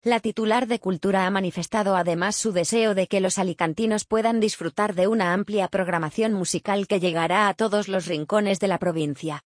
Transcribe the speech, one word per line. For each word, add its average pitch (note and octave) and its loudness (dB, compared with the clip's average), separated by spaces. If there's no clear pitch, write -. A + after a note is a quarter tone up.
La A#3 2
titular A3+ 0
de A3+ -2
Cultura F#3+ 0
ha F#3+ 0
manifestado F#3+ 0
además F3 0
su A3+ -2
deseo G#3+ 2
de F#3+ 2
que G3 0
los F#3+ 0
alicantinos F#3+ 0
puedan A3+ 0
disfrutar G#3 -2
de F3+ 2
una G3+ 2
amplia G3 0
programación F#3 0
musical G3 -2
que - 0
llegará F3 2
a F#3+ 0
todos G#3 0
los F#3+ -2
rincones F#3+ 0
de G3+ 2
la F3 0
provincia. D#3 -4